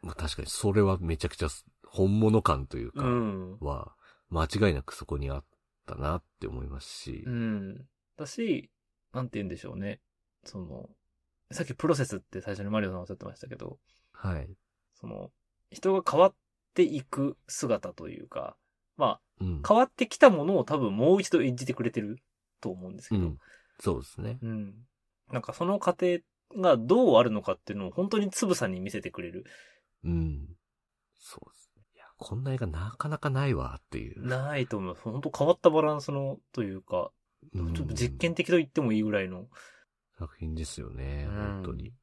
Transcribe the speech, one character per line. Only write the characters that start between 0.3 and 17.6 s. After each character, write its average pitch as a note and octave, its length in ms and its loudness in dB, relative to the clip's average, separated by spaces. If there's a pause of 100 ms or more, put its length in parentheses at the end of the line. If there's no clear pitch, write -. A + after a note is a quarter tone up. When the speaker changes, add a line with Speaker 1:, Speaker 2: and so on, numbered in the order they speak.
Speaker 1:
か - 60 -8
に - 60 -8
そ - 240 0
れ G#2 80 4
は G2 200 4
め E2 160 -2
ち - 80 -8
ゃ F2 40 -2
く - 60 -8
ち - 100 -4
ゃ D#2+ 40 0 (380)
本 G2 340 2
物 A2 200 6
感 - 260 2
と - 120 -10
い A#2 60 -6
う A#2 80 -10
か、 C#3 120 -4
Speaker 2:
う B2+ 40 2
ん。 G2+ 500 -2
Speaker 1:
は、 C#2+ 360 -6 (340)
間 E2 160 0
違 G2+ 260 2
い D#2+ 40 2
な C2+ 80 -4
く - 120 -14
そ - 120 -14
こ D2 120 -4
に C#2 100 -4
あ C#2 100 -4
っ - 60 -12 (420)
た - 100 -10
な D2+ 220 -2
っ - 60 -12 (160)
て - 60 -8
思 B1+ 160 -8
い C2+ 60 -8
ま C2+ 120 -10
す - 80 -18
し。 - 380 -12
Speaker 2:
う B2+ 40 -8
ん。 A2+ 540 -6 (320)
だ D3+ 100 -12
し、 G#3+ 440 -4 (420)
な B2 100 -6
ん B2+ 60 -6
て A2+ 100 -8
言 G#2 40 -4
う G2+ 40 -6
ん - 20 -6
で F2+ 80 -8
し - 100 -14
ょ - 60 -10
う - 40 -10
ね。 G2 240 -8 (440)
そ - 160 -14
の、 D#2+ 280 -12 (640)
さ - 120 -6
っ - 20 -18
き B2 80 -10
プ - 140 -2
ロ E3 60 6
セ C3+ 100 2
ス G#2 140 -8
っ - 20 -8
て - 200 -12
最 G#2 140 -8
初 G2+ 80 -10
に G2+ 80 -4
マ G#2+ 100 2
リ G#2 60 0
オ F#2+ 40 -2
さ F#2 60 -8
ん F2+ 40 -8
お - 40 -10
っ - 20 -20
し - 40 -12
ゃ G2 40 -8
っ - 20 -20
て - 80 -16
ま - 100 -12
し - 60 -20
た - 80 -16
け B2 80 -14
ど、 - 220 -12 (340)
Speaker 1:
は F2+ 260 -4
い。 C#2 100 -8 (460)
Speaker 2:
そ - 120 -18
の、 G#2+ 240 -12 (400)
人 - 220 0
が F#3+ 160 2
変 D3 120 4
わ F#3+ 80 10
っ - 60 0 (400)
て F3+ 80 6
い D3+ 200 2
く - 340 -4 (120)
姿 G#2 440 -2